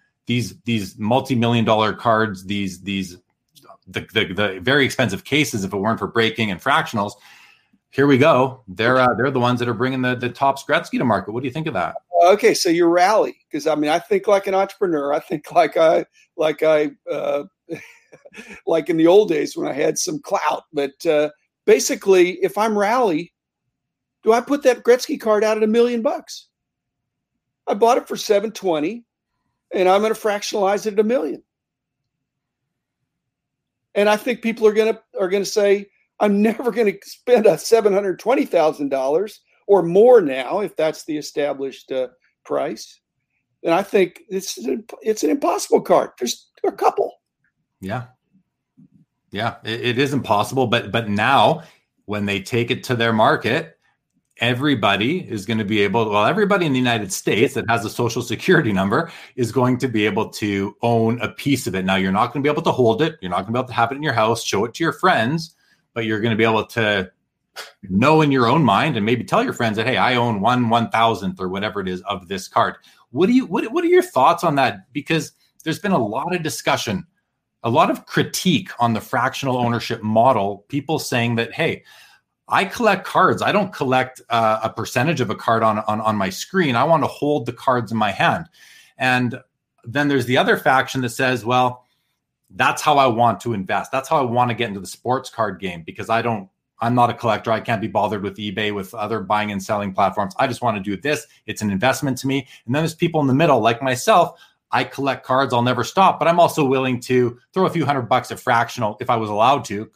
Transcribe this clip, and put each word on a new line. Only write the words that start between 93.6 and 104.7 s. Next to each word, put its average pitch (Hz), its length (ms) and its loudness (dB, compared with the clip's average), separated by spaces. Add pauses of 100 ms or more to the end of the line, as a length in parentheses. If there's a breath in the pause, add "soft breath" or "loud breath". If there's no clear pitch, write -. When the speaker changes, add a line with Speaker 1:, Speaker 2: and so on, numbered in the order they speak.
Speaker 1:
That's 135 180 -6
how 160 80 2
I 139 60 2
want 120 260 0
to 117 60 -2
get 117 140 -4
into 98 100 -8
the 92 80 -14
sports 127 420 -6
card 101 300 -4
game 87 240 -8
because 95 260 -12
I 113 140 2
don't, 110 260 -4 (300)
I'm 120 160 0
not 120 140 4
a 107 40 -4
collector. 107 380 -2
I 110 80 0
can't 110 220 -4
be 110 60 -6
bothered 104 360 -2
with 98 140 -8
eBay, 104 360 -4
with 95 200 -8
other 107 260 -6
buying 107 320 -2
and 98 100 -6
selling 101 320 -4
platforms. 95 460 -2
I 131 80 2
just 123 140 -6
want 117 160 -2
to 98 40 -8
do 98 180 -6
this. 147 280 -4 (180 soft breath)
It's - 160 -10
an 104 100 -2
investment 127 480 -2
to - 80 -6
me." 135 200 -4 (180 loud breath)
And 120 80 -4
then 147 80 0
there's 160 140 -4
people 165 260 0
in 139 60 2
the 127 80 2
middle 147 240 4
like 117 240 0
myself. 160 560 2 (320 soft breath)